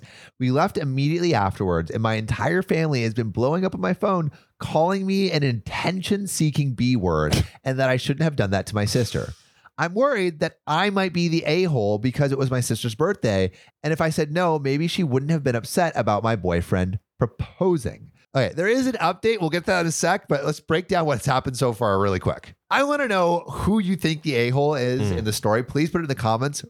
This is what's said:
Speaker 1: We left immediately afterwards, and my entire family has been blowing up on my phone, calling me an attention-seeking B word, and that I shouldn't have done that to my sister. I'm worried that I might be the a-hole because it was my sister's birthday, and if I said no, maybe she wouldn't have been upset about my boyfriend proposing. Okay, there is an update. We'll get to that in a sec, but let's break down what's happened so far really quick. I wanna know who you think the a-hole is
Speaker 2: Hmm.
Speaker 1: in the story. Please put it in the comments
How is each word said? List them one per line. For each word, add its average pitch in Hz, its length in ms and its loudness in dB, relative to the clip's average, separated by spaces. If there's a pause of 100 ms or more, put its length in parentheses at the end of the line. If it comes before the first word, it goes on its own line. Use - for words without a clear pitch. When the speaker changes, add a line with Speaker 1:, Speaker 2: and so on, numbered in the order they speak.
(400)
Speaker 1:
We 127 120 2
left 160 260 0
immediately 151 560 0
afterwards, 92 580 0
and 113 120 -2
my 110 100 2
entire 110 480 -2
family 160 420 0
has 113 120 0
been 110 160 -2
blowing 147 340 0
up 185 80 -2
on 180 80 -8
my 180 140 0
phone, 185 360 0 (280)
calling 190 460 0
me 190 260 0
an 156 120 0
attention-seeking 156 1300 -2
B 123 200 2
word, 78 480 2 (220)
and 131 140 -2
that 131 100 2
I 127 80 2
shouldn't 143 260 -2
have 156 140 0
done 98 140 0
that 98 160 0
to - 80 -6
my 104 100 0
sister. 104 480 -2 (460)
I'm 170 140 -2
worried 202 460 0
that 160 260 -2
I 170 240 2
might 190 240 0
be 170 140 2
the 160 180 0
a-hole 143 540 2
because 131 320 0
it 135 60 -2
was 131 120 0
my 127 120 0
sister's 117 340 -4
birthday, 110 560 0 (320)
and 151 80 -2
if 160 80 -2
I 160 100 0
said 151 220 -2
no, 165 260 2
maybe 143 300 0
she 180 160 -2
wouldn't 139 280 0
have 156 120 0
been 127 120 2
upset 160 420 0
about 104 260 2
my 113 140 2
boyfriend 90 600 0 (220)
proposing. - 920 -2 (240)
Okay, 123 200 0
there 170 120 -2
is 254 200 2
an 254 60 -2
update. 196 460 0
We'll 160 100 0
get 165 160 -2
to 214 60 0
that 180 100 2
in 165 60 0
a 165 40 -2
sec, - 360 -2
but 143 180 0
let's 151 140 -4
break 165 280 -2
down 175 180 0
what's 135 200 -2
happened 131 320 0
so 123 160 2
far 101 260 2
really 98 200 2
quick. - 360 -6 (140)
I 240 140 2
wanna 285 240 -2
know 175 320 2 (100)
who 214 300 0
you 190 160 0
think 160 280 -2
the 143 120 0
a-hole 131 400 2
is 123 360 0
Speaker 2:
Hmm. 90 80 -2
Speaker 1:
in 107 60 -2
the 107 80 -2
story. 113 300 0
Please 151 260 -2
put 175 120 -2
it 165 40 -6
in - 20 -8
the 135 80 -2
comments 117 540 -2